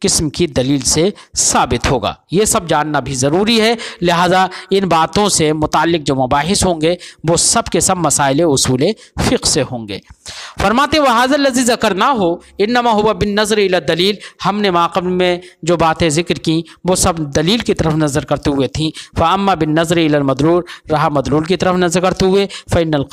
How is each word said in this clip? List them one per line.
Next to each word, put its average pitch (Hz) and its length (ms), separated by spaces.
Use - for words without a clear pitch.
किस्म 175 260
की 170 180
दलील 135 380
से 170 280
साबित 135 540
होगा, 107 260
ये 202 140
सब 208 200
जानना 151 340
भी 135 160
ज़रूरी 185 420
है। 226 180
लिहाजा 175 460
इन 196 160
बातों 165 400
से 156 240
मुताल्लिक़ 156 500
जो 147 140
मबाहिस 143 480
होंगे, 170 320
वो 165 100
सब - 320
के 170 120
सब 190 180
मसाइल 147 460
उसूल 131 320
फ़िक़्ह - 760
से 156 100
होंगे। 113 400
फरमाते, 277 380
"वहाज़ल 262 420
लज़ी 269 220
ज़करनाहु 220 640
इन्नमा 240 300
हुवा 214 220
बिन 202 280
नज़र 214 180
इला 185 220
दलील", 180 380
हमने 202 280
माक़बल 175 400
में 180 300
जो 170 120
बातें 165 340
जिक्र 160 280
की 165 260
वो 180 100
सब 180 220
दलील 170 280
की 208 140
तरफ 160 200
नज़र 151 300
करते 147 260
हुए 139 180
थी। 156 240
फ़अम्मा 190 360
बिन 156 240
नज़र 170 200
इला 151 220
मदलूल, 143 420
रहा 151 180
मदलूल 147 360
की 175 120
तरफ 185 200
नज़र 180 240
करते 185 260
हुए, 196 200
फ़इन्नल 156 420